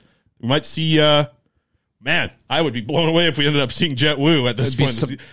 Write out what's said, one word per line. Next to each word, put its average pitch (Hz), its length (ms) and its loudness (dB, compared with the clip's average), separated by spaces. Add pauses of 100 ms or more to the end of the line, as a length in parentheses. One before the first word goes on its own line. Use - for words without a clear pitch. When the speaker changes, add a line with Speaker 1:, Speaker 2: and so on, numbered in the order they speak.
(400)
Speaker 1:
We 117 80 -8
might 147 160 0
see, 160 360 0
uh, 147 260 4 (760)
man, 139 300 -2 (180)
I 147 140 0
would 147 100 -2
be 120 100 -6
blown 160 280 -2
away 170 160 2
if 160 100 -2
we 143 100 0
ended 147 140 2
up 127 120 -2
seeing 151 240 -2
Jet 143 220 0
Wu 143 280 2
at 120 100 -2
this 127 120 -2
Speaker 2:
It'd 127 100 -4
be 143 60 2
Speaker 1:
point 131 100 0
in 110 60 -6
the 139 60 0
Speaker 2:
su-, 131 100 -10
Speaker 1:
se- - 60 -20 (100)